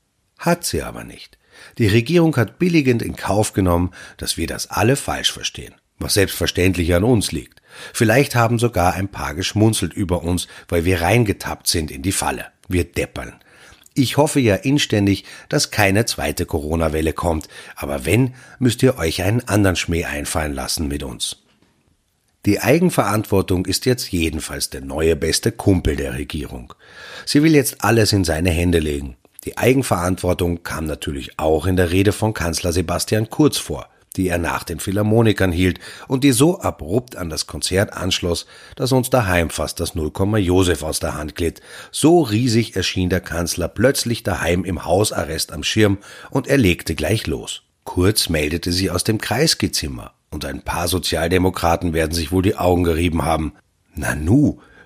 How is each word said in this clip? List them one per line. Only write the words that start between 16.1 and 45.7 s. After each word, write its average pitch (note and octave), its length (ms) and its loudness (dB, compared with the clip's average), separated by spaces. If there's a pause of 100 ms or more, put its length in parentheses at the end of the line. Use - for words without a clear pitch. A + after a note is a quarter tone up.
Corona-Welle D#2 680 0
kommt, D#2+ 340 -2 (300)
aber C#2 280 -6
wenn, B2 280 2 (260)
müsst B2 240 2
ihr B2+ 140 4
euch E2+ 240 -2
einen G#2 260 0
anderen F#2+ 300 4
Schmäh E2+ 260 -2
einfallen D2 500 -4
lassen C2+ 360 -4
mit C#2+ 120 -6
uns. B1 360 -8 (1080)
Die G2+ 140 2
Eigenverantwortung G#2+ 1080 0
ist - 200 -4
jetzt B2 260 -2
jedenfalls D#2 580 -4
der C2+ 120 -12
neue D#2 340 0
beste D#2 380 -2
Kumpel E2+ 420 2
der C2+ 200 -6
Regierung. C2+ 580 -10 (520)
Sie - 160 4
will D#3 140 6
jetzt - 300 2
alles G#2+ 260 4
in G2 140 2
seine E2 260 0
Hände E2+ 280 2
legen. C#2+ 360 -4 (300)
Die - 120 -8
Eigenverantwortung F2+ 1080 0
kam E2 240 -6
natürlich D2 520 -8
auch D#2 280 2
in F#2 80 2
der F2+ 160 2
Rede G2 200 4
von A2 220 -2
Kanzler E2+ 400 -4
Sebastian F2 560 -2
Kurz - 280 2
vor, - 300 -8 (280)
die F#2 120 0
er F2 120 0
nach D2 240 -4
den D#2+ 160 -8
Philharmonikern G#2+ 720 2
hielt F2+ 280 2 (280)
und C3 160 0
die C#3+ 80 8
so D3+ 300 4
abrupt F2 540 -4
an F2 140 -8
das D2+ 160 -6
Konzert F#2 480 -2
anschloss, F2 540 -2 (280)
dass C3 160 -2
uns B2+ 200 2
daheim F#2 400 2
fast - 280 -6
das E2+ 140 -4
Nullkomma G2 460 0
Josef F2+ 420 2
aus D#2 180 -4
der D#2 140 -4
Hand D2+ 220 -10
glitt. - 260 -4 (300)
So E3+ 300 6
riesig A#2 540 0
erschien F2+ 340 -2
der F2 120 0
Kanzler E2+ 460 -4
plötzlich A#2 560 0
daheim F2 420 -2
im F2 180 -6
Hausarrest E2 680 -2
am - 120 -10
Schirm G2+ 360 2 (320)